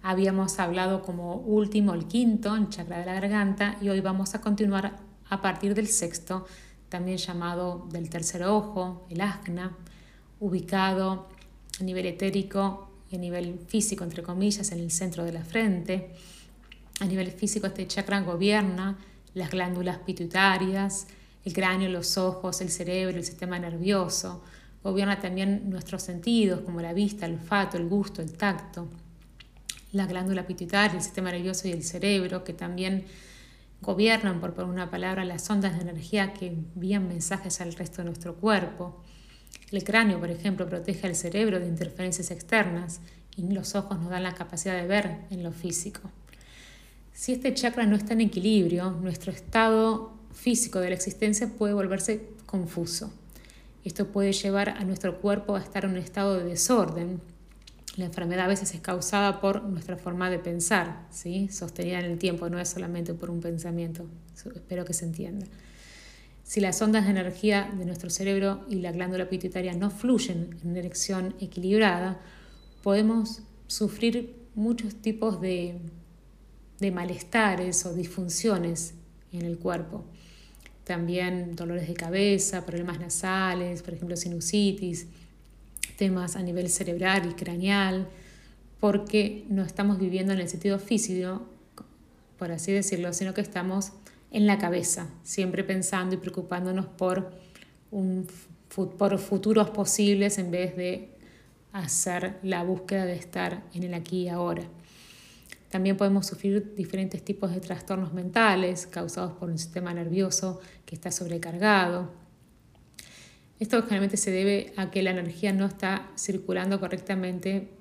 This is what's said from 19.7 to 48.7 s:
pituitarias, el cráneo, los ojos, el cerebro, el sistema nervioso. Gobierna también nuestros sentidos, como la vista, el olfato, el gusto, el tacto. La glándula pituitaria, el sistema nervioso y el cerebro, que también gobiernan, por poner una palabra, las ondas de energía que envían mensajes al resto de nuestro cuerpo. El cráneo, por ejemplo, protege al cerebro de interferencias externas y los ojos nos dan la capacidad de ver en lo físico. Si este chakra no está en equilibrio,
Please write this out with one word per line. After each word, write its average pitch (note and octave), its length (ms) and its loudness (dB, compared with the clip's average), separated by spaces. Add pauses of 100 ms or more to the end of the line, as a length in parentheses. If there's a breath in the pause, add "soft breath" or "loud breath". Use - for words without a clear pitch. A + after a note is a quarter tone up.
pituitarias, F#3+ 1120 2 (360 loud breath)
el F3+ 80 -6
cráneo, F#3+ 360 2
los F3 280 -2
ojos, F#3 440 0
el F3+ 100 -4
cerebro, F3+ 460 -2
el E3+ 80 -4
sistema F3+ 340 -6
nervioso. F3 840 -2 (400 loud breath)
Gobierna G3 340 2
también G3 500 0
nuestros F#3 360 -6
sentidos, F#3 560 2
como E3+ 200 -6
la E3+ 120 -4
vista, G3+ 340 0
el E3 60 -2
olfato, F#3+ 460 0
el E3+ 100 -2
gusto, E3+ 340 0
el D#3+ 120 -8
tacto. F#3+ 520 -2 (1040)
La G3 160 0
glándula F#3 400 -2
pituitaria, F#3 520 2
el - 40 -2
sistema F#3 300 -4
nervioso F#3 340 -2
y F#3 60 0
el E3 100 -4
cerebro, F3+ 640 0
que F3 80 -8
también F#3 540 -2 (760 loud breath)
gobiernan, G3+ 600 4
por F3 140 -6
poner F3+ 160 -4
una F3+ 180 -4
palabra, F#3 360 -2
las F3 260 -4
ondas G3 240 2
de F3 80 -2
energía F#3 500 -2
que F#3 140 -8
envían F3+ 600 -2
mensajes F3 520 -4
al E3+ 120 -6
resto E3+ 300 -8
de - 20 -4
nuestro E3+ 320 -8
cuerpo. F3 640 0 (720 loud breath)
El G3 120 -2
cráneo, G#3 340 6
por E3+ 120 -2
ejemplo, F3+ 380 -2
protege E3+ 380 -4
al F3 80 -2
cerebro F#3+ 460 2
de F3 80 -2
interferencias F3 640 -4
externas F3 680 0 (360 loud breath)
y F#3 60 -6 (100)
los F#3+ 240 -2
ojos G3 240 -2
nos F3 100 -4
dan F3+ 140 -4
la F3+ 100 -4
capacidad F3+ 460 -4
de F3 60 -2
ver G3 320 2 (120)
en F3+ 140 -6
lo E3 80 -4
físico. F3 580 -6 (1040 loud breath)
Si - 200 -4
este B3+ 220 0
chakra A#3+ 320 2
no G#3 80 6
está G#3 200 0
en A3+ 60 6
equilibrio, F#3 720 4